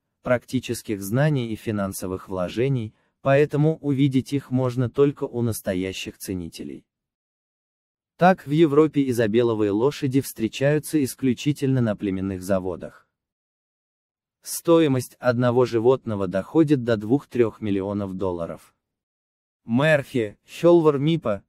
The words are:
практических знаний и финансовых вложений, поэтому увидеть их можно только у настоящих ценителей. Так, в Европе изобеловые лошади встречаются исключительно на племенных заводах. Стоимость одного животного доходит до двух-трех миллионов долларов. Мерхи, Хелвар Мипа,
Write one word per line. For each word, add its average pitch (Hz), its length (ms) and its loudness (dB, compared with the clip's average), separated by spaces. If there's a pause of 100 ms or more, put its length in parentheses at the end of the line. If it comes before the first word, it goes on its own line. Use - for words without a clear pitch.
(220)
практических 117 800 -4
знаний 123 500 0
и 104 40 -6
финансовых 98 720 -6
вложений, 110 640 -2 (260)
поэтому 147 640 2
увидеть 135 500 0
их 139 180 -6
можно 127 380 0
только 143 360 0
у 120 180 -4
настоящих 95 720 -4
ценителей. 85 720 -12 (1300)
Так, 180 300 4
в 139 40 -8
Европе 151 600 4
изобеловые 113 640 2
лошади 131 500 0
встречаются 143 840 -2
исключительно 131 760 -2
на 107 140 -2
племенных 95 460 -4
заводах. 92 640 -6 (1300)
Стоимость 156 800 2
одного 123 480 2
животного 113 640 0
доходит 135 540 0
до 117 140 0
двух-трех 107 640 -2
миллионов 101 540 -4
долларов. 87 600 -6 (920)
Мерхи, 131 720 0 (100)
Хелвар 165 520 4
Мипа, 135 500 -2